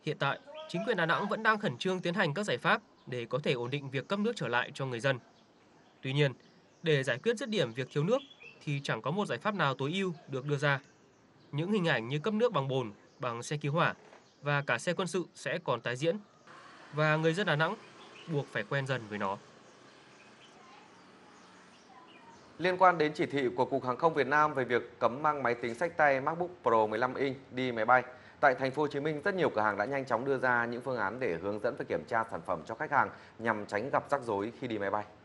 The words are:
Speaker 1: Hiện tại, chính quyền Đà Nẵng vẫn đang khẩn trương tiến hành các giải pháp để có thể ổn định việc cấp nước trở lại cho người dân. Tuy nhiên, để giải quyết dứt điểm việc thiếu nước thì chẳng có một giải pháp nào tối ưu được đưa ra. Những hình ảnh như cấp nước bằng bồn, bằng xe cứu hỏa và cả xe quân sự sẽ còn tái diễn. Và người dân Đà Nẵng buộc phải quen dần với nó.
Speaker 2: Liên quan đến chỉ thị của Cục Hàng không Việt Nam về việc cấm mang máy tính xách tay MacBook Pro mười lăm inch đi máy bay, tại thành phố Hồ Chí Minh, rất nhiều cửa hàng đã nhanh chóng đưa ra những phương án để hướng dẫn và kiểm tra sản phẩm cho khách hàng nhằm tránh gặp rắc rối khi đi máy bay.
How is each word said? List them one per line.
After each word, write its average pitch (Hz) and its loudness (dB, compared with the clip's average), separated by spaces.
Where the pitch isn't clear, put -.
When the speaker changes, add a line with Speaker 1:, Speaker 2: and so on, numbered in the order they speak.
Speaker 1:
Hiện 147 -4
tại, 139 0
chính 175 -4
quyền 226 0
Đà 165 4
Nẵng 165 0
vẫn 214 -4
đang 220 4
khẩn 165 -2
trương 185 -2
tiến 175 -2
hành 180 2
các 208 -4
giải 147 -2
pháp 202 2
để 123 -6
có 131 0
thể 156 0
ổn 120 -2
định 139 -6
việc 127 -4
cấp 202 -2
nước 233 0
trở 127 -6
lại 120 0
cho 139 -4
người 123 -6
dân. 127 2
Tuy 131 -6
nhiên, 143 4
để 147 4
giải 123 0
quyết 226 2
dứt 254 -6
điểm 151 0
việc 127 -4
thiếu 147 0
nước 226 2
thì 143 -2
chẳng 120 -2
có 135 -2
một 202 -2
giải 123 -4
pháp 202 -2
nào 147 2
tối 135 -2
ưu 190 -2
được 135 -6
đưa 147 0
ra. 139 2
Những 160 -2
hình 180 2
ảnh 117 2
như 147 -2
cấp 208 -2
nước 220 2
bằng 139 0
bồn, 127 -2
bằng 120 -4
xe 151 -6
cứu 147 -2
hỏa 147 2
và 143 0
cả 123 2
xe 175 -2
quân 185 -2
sự 175 -2
sẽ 139 -6
còn 120 -2
tái 120 -2
diễn. 165 0
Và 151 4
người 160 2
dân 185 0
Đà 151 4
Nẵng 165 2
buộc 143 -2
phải 110 -2
quen 139 -2
dần 127 -2
với 104 -6
nó. 101 -2
Speaker 2:
Liên 180 0
quan 180 8
đến 151 4
chỉ 156 0
thị 131 0
của 127 2
Cục 127 -2
Hàng 123 -2
không 165 2
Việt 139 2
Nam 151 4
về 135 0
việc 117 0
cấm 120 0
mang 147 0
máy 120 2
tính 120 -6
xách 170 -4
tay 139 4
MacBook 170 -2
Pro 113 6
mười 107 -2
lăm 127 0
inch 127 -2
đi 127 -2
máy 113 0
bay, 123 6
tại 135 6
thành 131 0
phố 143 -2
Hồ 151 2
Chí 143 -4
Minh, 147 -4
rất 202 0
nhiều 156 2
cửa 107 0
hàng 104 2
đã 104 2
nhanh 135 -4
chóng 120 -2
đưa 139 0
ra 120 2
những 120 -6
phương 127 -4
án 107 -4
để 95 -2
hướng 104 -4
dẫn 131 -2
và 131 -6
kiểm 82 -2
tra 113 0
sản 90 -8
phẩm 85 -4
cho 113 -8
khách 151 -6
hàng 117 4
nhằm 107 -2
tránh 104 -4
gặp 135 0
rắc 139 0
rối 110 -2
khi 135 -8
đi 113 -6
máy 98 -4
bay. 104 -2